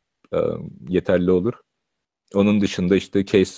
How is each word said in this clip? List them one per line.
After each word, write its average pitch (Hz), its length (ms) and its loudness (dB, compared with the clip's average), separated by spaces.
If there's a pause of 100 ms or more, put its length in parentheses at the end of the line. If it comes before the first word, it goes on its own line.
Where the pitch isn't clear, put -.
(320)
e, 82 60 -2 (500)
yeterli 90 420 0
olur. 92 240 0 (800)
Onun 104 260 2
dışında 95 360 0
işte 95 300 -2
case 95 320 2